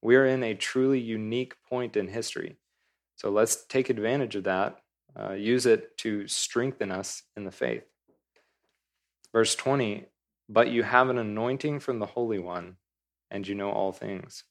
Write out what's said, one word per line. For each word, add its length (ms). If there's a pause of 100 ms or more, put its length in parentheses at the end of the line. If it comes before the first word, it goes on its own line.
We 140
are 100
in 160
a 120
truly 460
unique 640
point 340
in 120
history. 480 (600)
So 140
let's 340
take 240
advantage 480
of 80
that, 380 (360)
uh, 140
use 320
it 340
to 300
strengthen 640
us 320 (140)
in 80
the 60
faith. 340 (1500)
Verse 220
twenty, 520 (420)
"But 200
you 140
have 260
an 100
anointing 600
from 180
the 80
Holy 320
One, 380 (540)
and 160
you 80
know 160
all 220
things. 580